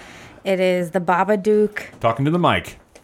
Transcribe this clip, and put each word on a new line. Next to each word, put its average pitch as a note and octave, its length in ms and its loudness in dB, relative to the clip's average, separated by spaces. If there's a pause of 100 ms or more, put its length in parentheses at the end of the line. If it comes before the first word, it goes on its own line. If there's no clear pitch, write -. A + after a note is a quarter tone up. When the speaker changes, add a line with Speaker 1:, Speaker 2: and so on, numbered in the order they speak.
(440)
Speaker 1:
It F#3+ 160 -2
is F3+ 320 0
the F#3+ 80 -2
Babadook. G3+ 1000 0
Speaker 2:
Talking A#2 260 0
to D3+ 60 2
the F3 80 0
mic. A#2 380 0 (260)